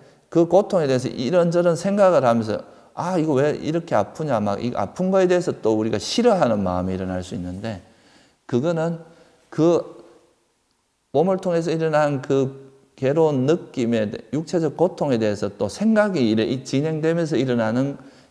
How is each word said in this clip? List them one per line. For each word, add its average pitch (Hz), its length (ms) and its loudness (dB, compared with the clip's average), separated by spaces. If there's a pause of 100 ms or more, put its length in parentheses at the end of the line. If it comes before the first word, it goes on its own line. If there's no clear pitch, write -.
(300)
그 170 180 2
고통에 180 400 2
대해서 131 200 0
이런저런 170 680 2
생각을 185 500 4
하면서, 113 380 0 (320)
아, 180 220 -4
이거 156 160 0
왜 139 180 2
이렇게 160 440 -4
아프냐, 120 440 -2
막 104 240 -2
이 120 120 -4
아픈 175 360 -4
거에 190 160 4
대해서 180 240 0 (100)
또 110 160 2
우리가 110 200 0
싫어하는 156 640 2
마음이 92 320 -2
일어날 92 300 -6
수 - 120 -12
있는데, 92 460 -8 (640)
그거는 165 540 -2 (500)
그 - 540 0 (1080)
몸을 185 260 2
통해서 170 340 -2
일어난 151 500 0
그 135 500 -2 (240)
괴로운 143 500 2
느낌에 117 640 0
대-, 113 60 -8 (160)
육체적 160 440 -2
고통에 156 400 0
대해서 104 400 -2
또 104 120 -2
생각이 208 600 2
이래 110 140 2
이-, 131 200 -2
진행되면서 160 760 -2
일어나는 127 600 0 (340)